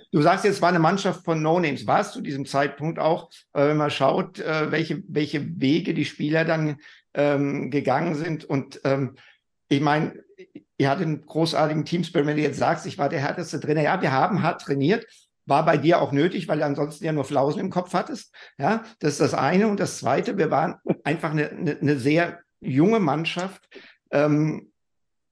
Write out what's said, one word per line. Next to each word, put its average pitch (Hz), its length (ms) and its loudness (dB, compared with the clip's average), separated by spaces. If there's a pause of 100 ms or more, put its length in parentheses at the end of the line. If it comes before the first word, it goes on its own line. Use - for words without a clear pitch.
(100)
du 156 120 2
sagst 180 220 4
jetzt, 202 120 4
es - 60 -2
war 175 80 4
eine 175 100 2
Mannschaft 180 440 0
von 160 160 -2
No-Names. 156 460 0
War 143 140 2
es 202 100 -4
zu 262 100 -12
diesem 139 260 -8
Zeitpunkt 143 520 -2
auch, - 320 0 (220)
äh, 143 160 4
wenn 151 80 2
man 147 140 2
schaut, 165 500 0
äh, 156 320 -2
welche, 160 340 -2
welche 151 540 -4
Wege 160 340 2
die 156 100 -2
Spieler 156 400 -2
dann, 156 340 -2 (360)
ähm, 143 560 0
gegangen 147 460 0
sind. 156 280 -6
Und, - 400 -4
ähm, 139 300 0 (540)
ich 139 120 2
meine, 151 340 2 (640)
ihr 135 120 2
hattet 165 160 0
einen 156 200 -4
großartigen 151 580 0
Teamspirit. 165 420 0
Wenn 151 100 0
du 151 60 0
jetzt 131 160 -2
sagst, 156 280 0
ich - 120 -10
war 143 100 0
der 151 120 -2
härteste 156 400 -6
Trainer. 151 220 0
Ja, 175 200 0
wir 156 100 2
haben 151 300 2
hart 170 200 0
trainiert. 143 440 0 (400)
War 147 180 2
bei 165 140 4
dir 160 240 4
auch 127 100 -2
nötig, 160 360 0
weil 160 100 0
du 151 60 0
ansonsten 147 400 -4
ja 160 80 -2
nur 147 120 0
Flausen 147 360 0
im 190 100 -4
Kopf - 240 -4
hattest. - 400 -4 (240)
Ja, 208 240 0 (160)
das 147 140 0
ist 151 80 -4
das 160 140 2
eine. 185 340 2
Und 208 100 -2
das 175 200 -4
zweite, 131 400 -2
wir 156 120 2
waren 151 240 0 (300)
einfach 160 260 -2
eine, 151 200 -2
eine, - 300 -6
eine 147 180 2
sehr 151 420 0 (200)
junge 170 380 2
Mannschaft, 165 680 -4 (420)
ähm, 151 640 0 (600)